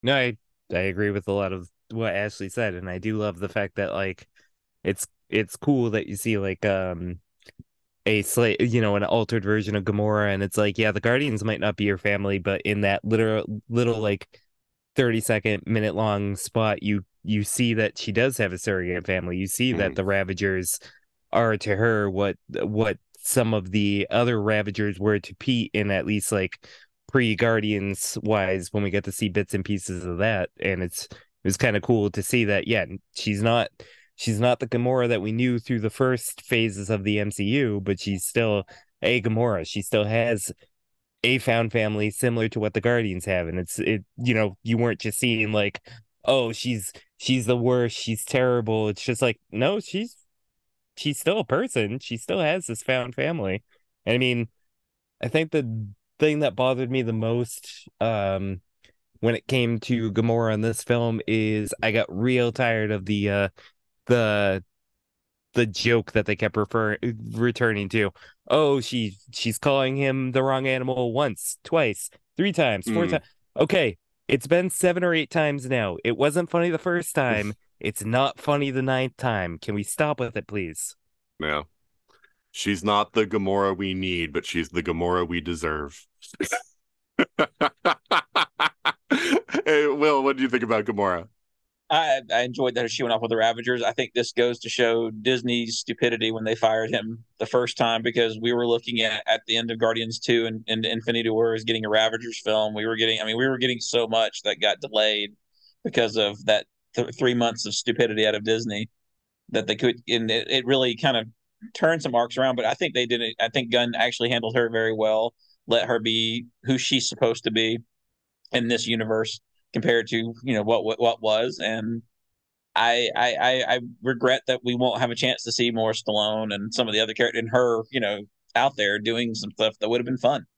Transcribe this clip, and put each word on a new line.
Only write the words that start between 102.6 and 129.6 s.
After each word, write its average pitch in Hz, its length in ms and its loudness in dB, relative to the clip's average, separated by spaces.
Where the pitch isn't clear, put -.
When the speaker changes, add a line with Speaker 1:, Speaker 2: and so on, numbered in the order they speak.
Speaker 3:
We 107 120 -4
were 113 100 -2
getting, 113 240 0
I 107 40 -4
mean, 110 120 -4
we 127 100 0
were 131 120 0
getting 123 200 0
so 117 300 0
much 113 340 0
that 98 180 -2
got 101 200 2
delayed 107 540 0
because 117 320 0
of 104 300 0
that 104 200 2
th-, - 240 -4
three 123 160 2
months 117 320 0
of 104 80 -6
stupidity 110 520 0
out 107 80 2
of 104 80 -6
Disney 110 460 -2
that - 160 0
they 107 100 0
could, 120 320 0
and 113 220 0
it, 110 200 0
it 131 140 0
really 127 320 2
kind 127 220 0
of 110 80 -4
turned 160 280 2
some 127 120 -4
arcs 120 240 2
around. 131 180 2
But 117 80 -4
I 117 100 2
think 175 200 -4
they 123 120 0
didn't, 117 320 -2
I 113 100 0
think 117 220 -2
Gunn 120 240 2
actually 120 360 0
handled 117 260 -2
her 120 140 2
very 113 240 0
well, 110 400 0
let 113 200 2
her 117 140 2
be 113 460 0
who 131 140 2
she's 127 300 0
supposed 117 360 0
to 117 60 0
be 113 280 0
in 120 180 0
this 117 180 0
universe 110 540 0
compared 117 340 2
to, 113 360 -4
you 127 100 -2
know, 107 100 0
what, 107 220 2
what, 110 160 -2
what 117 220 2
was. 113 360 0
And 113 440 -4
I, 120 400 2
I, 120 180 2
I, 123 420 0
I 127 40 -2
regret 127 440 2
that 127 160 0
we 123 120 0
won't 120 260 0
have 123 100 0
a 117 40 -4
chance 127 300 0
to 117 80 -6
see 120 180 2
more 113 220 0
Stallone 107 640 -2
and 101 200 -6
some 123 120 0
of 107 60 -4
the 107 80 2
other 110 140 0
characters 117 260 2
and 113 80 -4
her, 120 320 2
you 131 100 -2
know, 104 200 -2
out 131 220 4
there 104 220 0
doing 113 360 -2
some 107 180 -8
stuff 110 280 0